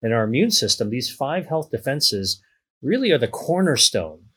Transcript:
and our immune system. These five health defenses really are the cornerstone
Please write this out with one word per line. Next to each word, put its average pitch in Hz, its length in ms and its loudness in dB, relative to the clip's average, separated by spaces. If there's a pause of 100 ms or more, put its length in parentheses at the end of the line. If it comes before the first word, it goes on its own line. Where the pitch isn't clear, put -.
and 113 100 0
our 113 120 2
immune 139 260 2
system. 107 400 0
These 123 220 -4
five 147 340 -4
health 160 240 -4
defenses 110 720 -2 (400)
really 220 300 2
are 147 60 4
the 120 100 0
cornerstone 117 960 0 (120)